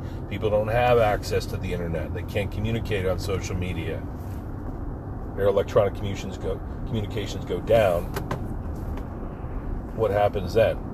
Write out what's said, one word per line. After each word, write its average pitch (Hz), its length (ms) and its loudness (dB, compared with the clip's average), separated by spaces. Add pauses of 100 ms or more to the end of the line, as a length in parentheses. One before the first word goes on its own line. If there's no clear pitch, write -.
(300)
People 101 200 -2
don't 107 180 4
have 123 300 6
access 101 480 2
to 104 100 -4
the 90 160 -4
internet. 82 420 -2
They 85 80 -4
can't 98 300 -2
communicate 107 540 0
on 92 120 2
social 92 380 -2
media. 82 460 -2 (1300)
Their 98 120 2
electronic 98 480 4
communications 98 420 -4
go, 98 240 -4 (260)
communications 101 600 -4
go 90 140 -2
down. 92 440 6 (1900)
What 110 140 2
happens 101 440 2
then? 98 240 6 (160)